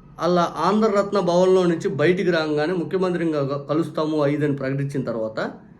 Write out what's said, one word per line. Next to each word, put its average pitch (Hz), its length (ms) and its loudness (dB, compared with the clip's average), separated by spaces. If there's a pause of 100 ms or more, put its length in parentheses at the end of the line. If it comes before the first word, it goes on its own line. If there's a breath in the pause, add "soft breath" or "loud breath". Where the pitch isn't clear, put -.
(200)
అలా 175 380 2
ఆంధ్రరత్న 202 600 2
భవన్లో 185 440 4
నుంచి 175 260 0
బయటికి 170 420 2
రాగానే 156 420 0
ముఖ్యమంత్రిని 175 580 -2
క-, 143 380 -2
కలుస్తాము 156 560 0
ఐదని 147 300 0
ప్రకటించిన 139 480 -4
తర్వాత 113 360 -6 (400 loud breath)